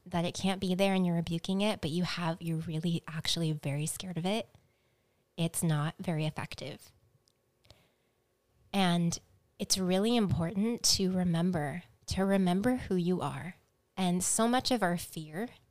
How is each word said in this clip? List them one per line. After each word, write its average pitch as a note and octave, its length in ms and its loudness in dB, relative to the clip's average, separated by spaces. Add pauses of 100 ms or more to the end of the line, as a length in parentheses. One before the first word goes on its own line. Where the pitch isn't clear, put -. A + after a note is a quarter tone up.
that F3 180 -2
it F3 100 -4
can't F#3+ 260 -2
be F#3 140 0
there G3 200 4
and F#3 120 4
you're F3 80 2
rebuking E3+ 460 -2
it, G#3 200 0
but D#3 100 -2
you F3 120 0
have, E3+ 380 -2
you're E3 180 -2
really D#3+ 480 -2
actually D#3+ 460 -2
very D3+ 340 -2
scared F3+ 320 -8
of E3 80 -2
it, A3+ 220 -2 (920)
it's E3 240 0
not D#3 380 2
very D#3 260 -2
effective. - 640 -10 (1800)
And F3 460 2 (400)
it's - 200 -2
really F#3+ 380 2
important G3 680 0
to F#3 300 2
remember, F3 720 0 (240)
to F#3 160 0
remember G3 520 4
who G3+ 200 -2
you F3 240 2
are. C#3 340 -6 (420)
And F#3 260 2
so A3+ 260 2
much B3 220 2
of A#3+ 120 2
our F3 160 2
fear E3 500 -8 (220)